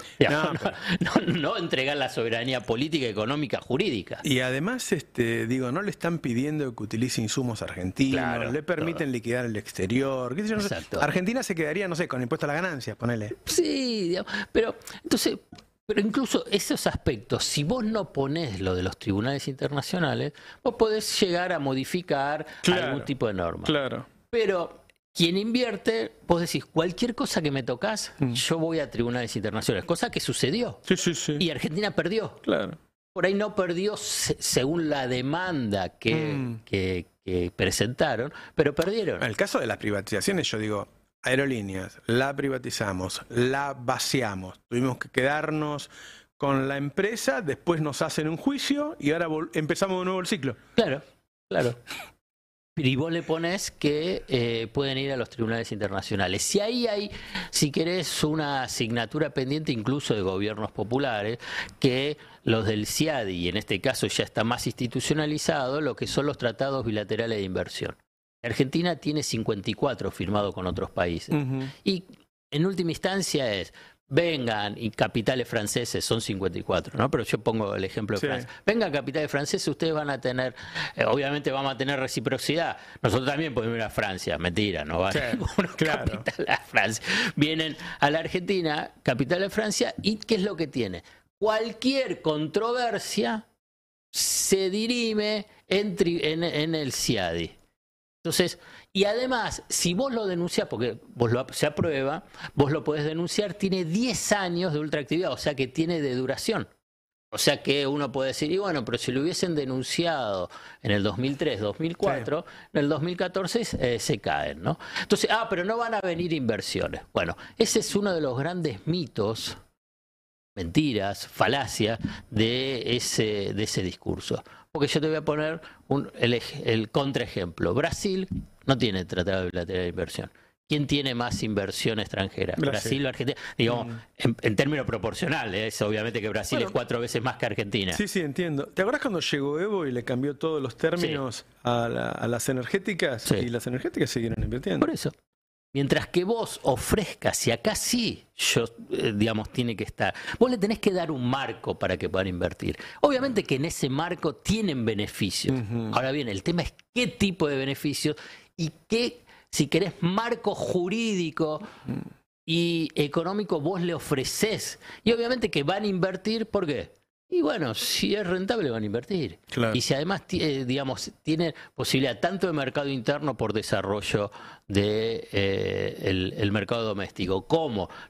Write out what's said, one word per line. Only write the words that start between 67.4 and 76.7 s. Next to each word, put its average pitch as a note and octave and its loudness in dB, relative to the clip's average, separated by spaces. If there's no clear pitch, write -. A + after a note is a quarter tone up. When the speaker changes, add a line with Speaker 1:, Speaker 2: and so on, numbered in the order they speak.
Speaker 1:
inversión. F#2 -4
Argentina D3+ 2
tiene D3+ -2
cincuenta A2 -2
y G2+ -2
cuatro A#2 -2
firmados G2+ 0
con F#2 -6
otros F2+ -2
países. F2+ 0
Speaker 2:
Ujú. C3+ -2
Speaker 1:
Y F#3+ 0
en D3 2
última F3+ 0
instancia E3 0
es, F#2+ -2
vengan, A#2+ 2
y A2 -2
capitales A#2+ 2
franceses, A2 0
son A#2 2
cincuenta F#2+ -2
y F#2 -4
cuatro, - 0